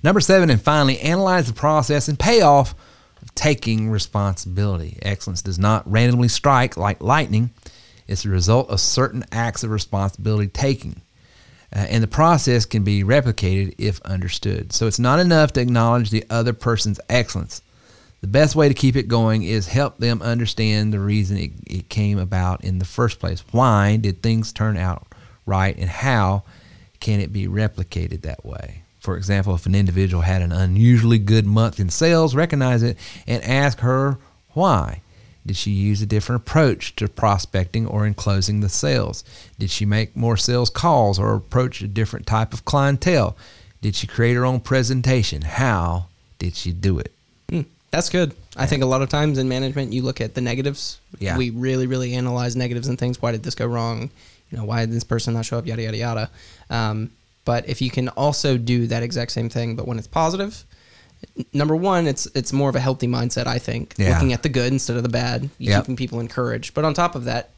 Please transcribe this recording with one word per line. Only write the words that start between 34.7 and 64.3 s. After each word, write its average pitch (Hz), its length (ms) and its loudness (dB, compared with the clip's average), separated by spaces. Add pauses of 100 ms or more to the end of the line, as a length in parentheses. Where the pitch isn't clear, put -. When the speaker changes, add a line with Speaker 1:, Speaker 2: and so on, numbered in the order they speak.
Speaker 1:
Did 98 100 -4
she - 140 -4
use 101 320 2
a 107 40 -2
different 107 360 0
approach - 540 0
to 104 120 -4
prospecting 101 760 0
or 104 200 -2
in 104 60 0
closing 101 480 0
the 101 80 0
sales? 127 560 -2 (340)
Did 104 120 -4
she - 160 -2
make 104 280 0
more 117 220 0
sales 123 320 0
calls 117 500 2
or 107 160 0
approach 127 460 -2
a 104 80 -8
different 104 380 -4
type 110 260 0
of - 140 -10
clientele? 139 680 2 (460)
Did 107 140 -2
she - 120 -6
create 117 280 2
her 123 100 0
own 127 160 0
presentation? 127 800 0
How 87 680 -2 (300)
did 90 160 -6
she - 180 -6
do 90 260 0
it? - 140 -8 (360)
Speaker 2:
Hmm, 170 140 -2 (280)
that's 170 200 -2
good. 175 240 0 (200)
I 143 120 -2
think 143 160 0
a 131 40 2
lot 131 140 2
of 135 80 -2
times 147 300 0
in 131 100 0
management, 131 460 -4
you 123 80 -2
look 127 180 -6
at - 140 -6
the 127 80 -4
negatives. 131 580 -4 (180)
Speaker 1:
Yeah. 127 200 -2
Speaker 2:
We 123 100 0
really, 127 380 -2
really 127 280 -4
analyze 123 400 -2
negatives 120 340 -4
and 123 100 -4
things. 123 240 -4
Why 120 100 -2
did 110 100 -6
this - 120 -8
go - 120 -4
wrong? 117 440 -4 (400)
You 120 80 -10
know, 110 60 -6
why 117 200 -2
did 113 100 -4
this 117 100 -4
person 117 280 -4
not 113 140 -4
show 117 100 -6
up? 147 100 -6
Yada, 117 180 -6
yada, 110 120 -6
yada. 113 340 -4 (380)
Um, 110 420 -4 (360)
but 120 200 -2
if - 140 -6
you 127 100 0
can 127 200 -4
also 139 480 0
do 120 300 0
that 117 140 -2
exact 120 300 -6
same 120 160 -4
thing, 117 260 -4
but 120 140 -8
when 117 100 -6
it's 110 80 -10
positive, 190 580 -4 (760)
n-, - 160 -8
number 151 200 2
one, 175 320 2
it's, 135 280 -2
it's 127 180 -4
more 139 160 2
of 131 80 -2
a 139 40 2
healthy 127 280 -2
mindset, 123 380 -2
I 120 120 -4
think, - 380 -6
Speaker 1:
Yeah. 92 180 2
Speaker 2:
looking 127 200 2